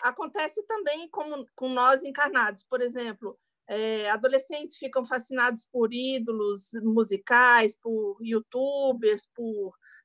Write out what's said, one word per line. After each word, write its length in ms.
acontece 600
também 460
com, 360
com 140
nós 340
encarnados. 600
Por 180
exemplo, 560
é, 440
adolescentes 680
ficam 260
fascinados 680
por 220
ídolos 760
musicais, 960
por 440
youtubers, 1120
por, 400